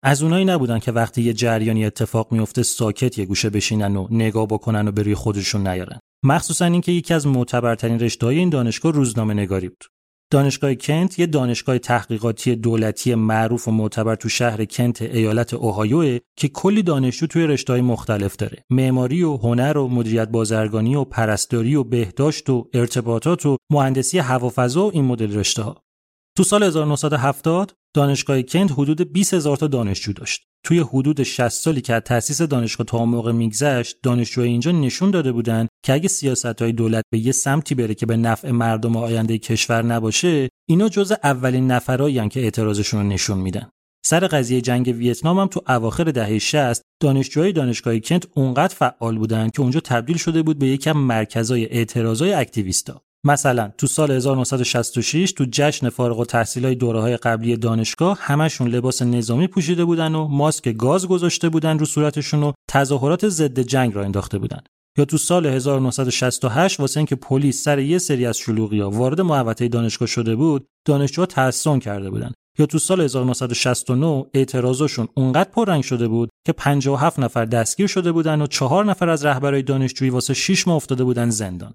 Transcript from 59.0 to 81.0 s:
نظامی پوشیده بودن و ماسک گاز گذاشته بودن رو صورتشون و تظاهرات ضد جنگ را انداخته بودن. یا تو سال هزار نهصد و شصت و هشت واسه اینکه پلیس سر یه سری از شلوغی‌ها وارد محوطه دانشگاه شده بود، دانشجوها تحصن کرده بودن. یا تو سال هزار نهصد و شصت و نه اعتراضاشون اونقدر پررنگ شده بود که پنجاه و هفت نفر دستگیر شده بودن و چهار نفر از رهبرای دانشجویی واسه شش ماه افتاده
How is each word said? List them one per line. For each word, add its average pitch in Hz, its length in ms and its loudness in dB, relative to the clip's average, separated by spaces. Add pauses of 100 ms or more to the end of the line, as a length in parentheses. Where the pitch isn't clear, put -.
نظامی 120 460 0
پوشیده 175 380 0
بودن 165 300 0
و 156 120 -2
ماسک 147 420 0
گاز 131 380 0
گذاشته 175 420 2
بودن 160 300 2
رو 151 60 2
صورتشون 147 580 0
و 147 80 0 (180)
تظاهرات 139 600 2
ضد 151 300 0
جنگ 123 360 0
را 101 80 -2
انداخته 98 360 -4
بودن. - 200 -8 (380)
یا 147 80 4
تو 156 120 -2
سال 175 280 2
هزار 135 360 0
نهصد 131 260 0
و 123 40 -2
شصت - 340 -2
و 123 40 2
هشت 165 300 0
واسه 139 200 -2
اینکه 151 160 0
پلیس 135 480 0
سر 143 160 2
یه 147 180 0
سری 139 280 0
از 113 120 -2
شلوغی‌ها 107 520 -2
وارد 127 320 0
محوطه 127 460 0
دانشگاه 117 400 -2
شده 113 280 -2
بود، 143 300 0 (200)
دانشجوها 143 400 2
تحصن 135 540 0
کرده 101 300 -6
بودن. 113 220 -6 (280)
یا 151 60 6
تو 156 140 0
سال 185 220 0
هزار 131 240 0
نهصد 127 260 -2
و - 20 -2
شصت - 360 -2
و 123 60 2
نه 143 380 0
اعتراضاشون 131 800 0
اونقدر 135 360 2
پررنگ 190 340 0
شده 120 240 0
بود 113 220 0 (160)
که 165 80 0
پنجاه 139 400 2
و 135 120 0
هفت 165 140 0
نفر 120 260 0
دستگیر 117 420 0
شده 175 240 -2
بودن 156 300 0
و 147 60 0
چهار 147 380 0
نفر 180 240 0
از 151 160 0
رهبرای 139 360 0
دانشجویی 131 500 0
واسه 123 220 0
شش - 340 0
ماه 170 80 4
افتاده 131 280 0